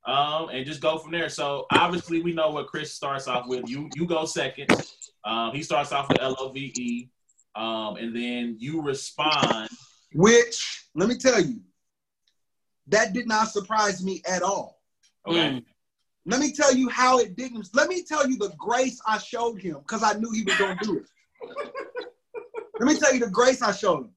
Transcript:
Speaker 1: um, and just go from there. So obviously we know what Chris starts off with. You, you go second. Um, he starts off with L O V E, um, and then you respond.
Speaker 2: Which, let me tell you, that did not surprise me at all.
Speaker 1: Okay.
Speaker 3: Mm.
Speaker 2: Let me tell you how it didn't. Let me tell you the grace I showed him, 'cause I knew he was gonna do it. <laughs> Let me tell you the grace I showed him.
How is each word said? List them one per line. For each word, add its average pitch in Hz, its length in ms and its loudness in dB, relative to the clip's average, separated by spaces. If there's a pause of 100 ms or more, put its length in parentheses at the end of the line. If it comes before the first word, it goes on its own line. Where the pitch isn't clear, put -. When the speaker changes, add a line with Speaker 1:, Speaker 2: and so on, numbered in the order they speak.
Speaker 1:
um, 147 440 0
and 131 160 -6
just 147 160 -8
go 160 160 2
from 156 140 -12
there. 170 180 -2
So 143 420 -4
obviously 170 500 2
we 170 120 0
know 156 160 2
what 143 180 -4
Chris 151 260 -8
starts 139 340 -6
off 123 200 -2
with. 123 220 -4
You, 143 260 -8
you 165 120 -2
go 160 180 0
second. 139 440 -6 (540)
Um, 117 300 -2
he 147 100 -6
starts 147 280 -2
off 139 180 -2
with 131 120 4
L 131 180 -2
O 131 100 -6
V 135 100 -10 (160)
E, 123 340 -6 (460)
um, 110 420 -6
and 117 180 -8
then 120 440 -4
you 151 220 -6
respond. 135 880 -2 (440)
Speaker 2:
Which, 233 720 6 (100)
let 180 140 2
me 247 80 0
tell 247 240 4
you, 120 200 -2 (1300)
that 208 260 4
did 247 140 -2
not 214 220 2
surprise 202 540 0
me 185 240 -4
at 180 140 0
all. 185 400 -2 (460)
Speaker 1:
Okay. 170 100 2 (140)
Speaker 3:
Mm. 123 120 -6 (640)
Speaker 2:
Let 226 140 0
me 294 140 0
tell 285 220 6
you 254 140 2
how 254 300 6
it 185 160 0
didn't. 240 380 -10
Let 302 160 4
me 359 140 -4
tell 294 260 0
you 254 80 0
the 190 200 -4
grace 240 500 0
I 214 100 2
showed 233 440 -4
him, 165 160 -6 (100)
'cause 220 160 -4
I 214 100 4
knew 226 180 -4
he 220 120 -4
was 190 140 2
gonna 190 240 0
do 208 180 -2
it. - 60 -12 (440)
<laughs> 508 200 -10 (1080)
Let 240 80 4
me 302 120 4
tell 277 140 6
you 254 60 2
the 233 100 0
grace 247 320 4
I 214 100 2
showed 185 340 2
him. - 120 -20